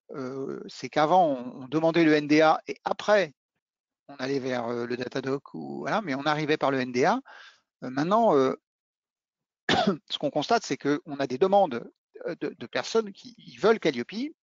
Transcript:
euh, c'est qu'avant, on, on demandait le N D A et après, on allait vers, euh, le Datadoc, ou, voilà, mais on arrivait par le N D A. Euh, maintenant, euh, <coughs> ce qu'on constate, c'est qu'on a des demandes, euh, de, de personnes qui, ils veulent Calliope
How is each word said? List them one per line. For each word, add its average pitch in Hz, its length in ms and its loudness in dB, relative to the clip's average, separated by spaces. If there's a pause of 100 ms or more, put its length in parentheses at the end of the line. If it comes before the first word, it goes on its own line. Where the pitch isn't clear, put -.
(120)
euh, 135 580 -8
c'est - 180 -12
qu'avant, 156 400 4
on, 127 360 -6
on 127 40 -14
demandait 165 380 2
le 151 80 6
N 151 140 2
D 151 120 6
A 156 280 6
et - 180 -10
après, 196 480 2 (760)
on 139 80 -20
allait 135 240 -2
vers, 123 280 -4
euh, 120 180 -4
le 120 100 -4
Datadoc, 131 580 -6
ou, 82 260 -10
voilà, 190 220 -4
mais 151 140 -6
on 139 100 -6
arrivait 151 300 0
par 139 160 0
le 135 80 0
N 127 140 -4
D 123 100 2
A. 214 160 2 (640)
Euh, 127 60 -10
maintenant, 180 460 2
euh, 131 200 4 (1120)
<coughs> - 420 0
ce - 80 -8
qu'on 143 140 -4
constate, 214 320 0
c'est 143 140 -4
qu'on 143 420 -4
a 135 80 -2
des 123 100 -6
demandes, 190 540 2 (360)
euh, 170 120 -6
de, - 180 -8
de 120 100 -14
personnes 202 440 -4
qui, - 260 -20
ils - 220 -20
veulent 208 220 2
Calliope 175 500 -4 (120)